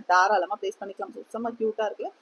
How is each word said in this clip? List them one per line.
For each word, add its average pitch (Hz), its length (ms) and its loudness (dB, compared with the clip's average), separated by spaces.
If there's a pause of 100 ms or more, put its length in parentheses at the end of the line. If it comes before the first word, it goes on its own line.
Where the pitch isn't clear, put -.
தாராளமா 185 540 4
பிளேஸ் 196 200 -6
பண்ணிக்கலாம். 196 340 -10
So, 196 80 -12 (100)
செம்ம 226 140 -4 (120)
கியூட்டா 220 300 0
இருக்குல்ல? 262 220 -6 (120)